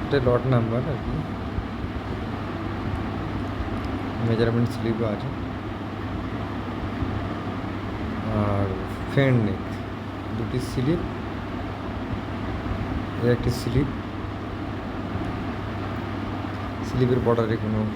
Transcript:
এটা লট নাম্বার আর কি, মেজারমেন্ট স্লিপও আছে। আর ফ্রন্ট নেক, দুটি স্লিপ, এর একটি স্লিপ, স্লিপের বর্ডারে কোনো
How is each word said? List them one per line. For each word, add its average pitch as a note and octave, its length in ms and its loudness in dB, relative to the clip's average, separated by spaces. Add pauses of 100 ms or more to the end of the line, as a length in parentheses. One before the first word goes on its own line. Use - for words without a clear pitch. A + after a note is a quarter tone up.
এটা C#3+ 140 4 (100)
লট B2 160 6 (100)
নাম্বার A2+ 280 4 (100)
আর A#2+ 120 0
কি, B2 100 0 (3250)
মেজারমেন্ট A2+ 480 6
স্লিপও A2+ 380 2
আছে। A2+ 160 -2 (3000)
আর G2+ 260 4 (440)
ফ্রন্ট C3+ 360 6
নেক, G2 140 -2 (760)
দুটি A2 220 0 (100)
স্লিপ, B2+ 320 2 (2250)
এর A#2+ 140 6
একটি B2 140 2 (100)
স্লিপ, B2+ 280 2 (3000)
স্লিপের B2 380 4
বর্ডারে A2+ 380 4
কোনো G#2+ 160 2 (160)